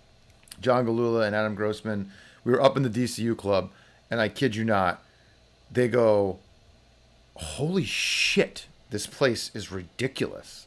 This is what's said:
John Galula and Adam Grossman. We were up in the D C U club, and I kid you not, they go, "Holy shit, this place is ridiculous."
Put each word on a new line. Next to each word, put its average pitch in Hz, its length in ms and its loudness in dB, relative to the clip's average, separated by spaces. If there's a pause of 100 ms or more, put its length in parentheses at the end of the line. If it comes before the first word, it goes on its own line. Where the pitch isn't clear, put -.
(600)
John 123 260 2
Galula 117 400 2
and 101 80 0
Adam 107 220 0
Grossman. 104 560 -4 (320)
We 120 80 0
were 131 100 0
up 135 140 4
in 135 80 0
the 123 60 0
D 117 180 -2
C 110 160 -6
U 117 100 0
club, 98 360 -2 (380)
and 117 120 -2
I 107 80 2
kid 120 260 -2
you 113 100 -2
not, 95 380 2 (680)
they 123 200 2
go, 107 500 4 (960)
"Holy 151 500 -2
shit, - 840 0 (240)
this 104 180 -6
place - 440 0
is 104 200 -10
ridiculous." - 960 -6